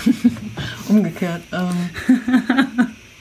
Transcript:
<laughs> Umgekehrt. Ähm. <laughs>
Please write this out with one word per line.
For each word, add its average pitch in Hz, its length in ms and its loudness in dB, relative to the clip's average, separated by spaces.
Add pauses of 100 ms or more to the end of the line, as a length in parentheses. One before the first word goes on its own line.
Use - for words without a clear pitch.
(420)
<laughs> - 460 -10
Umgekehrt. 170 540 2 (100)
Ähm. 180 380 -2 (1080)
<laughs> - 0 - (240)